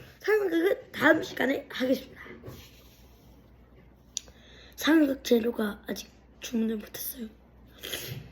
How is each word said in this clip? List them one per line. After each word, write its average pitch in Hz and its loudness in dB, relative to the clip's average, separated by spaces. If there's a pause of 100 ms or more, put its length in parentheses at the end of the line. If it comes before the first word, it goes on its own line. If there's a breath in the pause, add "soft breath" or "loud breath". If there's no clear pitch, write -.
(200 soft breath)
상황극은 381 2
다음 311 4
시간에 - -4
하겠습니다. - -2 (2500 soft breath)
상황극 285 4
재료가 226 0
아직 - -8 (300)
주문을 226 -2
못했어요. - -10 (1040 loud breath)